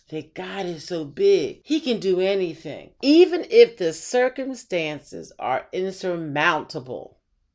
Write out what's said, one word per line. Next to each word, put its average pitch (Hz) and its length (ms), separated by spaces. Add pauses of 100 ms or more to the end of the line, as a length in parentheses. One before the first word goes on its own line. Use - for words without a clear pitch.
that 156 260
God 185 320
is 165 180
so 165 180
big. 156 600
He 311 160
can 254 200
do 180 220
anything. 170 680 (100)
Even 330 480
if 233 260
the 165 160
circumstances 247 1500
are 123 340
insurmountable. 160 1400 (380)